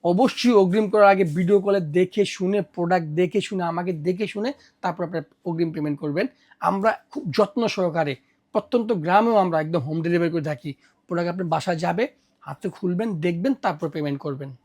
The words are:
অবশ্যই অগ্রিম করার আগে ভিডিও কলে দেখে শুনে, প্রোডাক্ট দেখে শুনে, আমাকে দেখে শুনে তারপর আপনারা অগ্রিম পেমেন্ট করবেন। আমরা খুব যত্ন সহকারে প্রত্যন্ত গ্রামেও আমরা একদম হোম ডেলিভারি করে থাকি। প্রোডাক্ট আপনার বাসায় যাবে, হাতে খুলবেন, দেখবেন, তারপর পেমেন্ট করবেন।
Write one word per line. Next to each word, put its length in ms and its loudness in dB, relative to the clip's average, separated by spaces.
অবশ্যই 580 2
অগ্রিম 320 2
করার 200 8
আগে 120 4
ভিডিও 280 4
কলে 140 2
দেখে 260 2
শুনে, 240 0
প্রোডাক্ট 320 0
দেখে 280 2
শুনে, 240 -4
আমাকে 200 -4
দেখে 260 -2
শুনে 160 -4
তারপর 240 -4
আপনারা 160 -6
অগ্রিম 260 -2
পেমেন্ট 280 -2
করবেন। 220 -2
আমরা 280 2
খুব 120 -10
যত্ন 240 2
সহকারে 400 0
প্রত্যন্ত 360 0
গ্রামেও 400 4
আমরা 200 0
একদম 240 -2
হোম 180 -4
ডেলিভারি 300 2
করে 160 -2
থাকি। 180 -8
প্রোডাক্ট 260 -2
আপনার 200 -4
বাসায় 320 -2
যাবে, 180 0
হাতে 240 -10
খুলবেন, 300 -2
দেখবেন, 280 0
তারপর 320 -2
পেমেন্ট 300 -4
করবেন। 240 -8